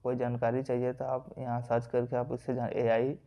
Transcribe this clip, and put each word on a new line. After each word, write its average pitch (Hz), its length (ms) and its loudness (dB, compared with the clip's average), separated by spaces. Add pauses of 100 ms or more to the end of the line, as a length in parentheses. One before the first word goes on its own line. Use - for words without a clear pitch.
कोई 123 120 0
जानकारी 120 480 0
चाहिए, 123 300 0
तो 131 120 -6
आप 131 320 -4
यहाँ 123 240 -2
सर्च 120 260 0
करके 123 280 0
आप 123 160 0
इससे 120 240 -4
जान, 120 140 0
एआई, 120 460 2 (120)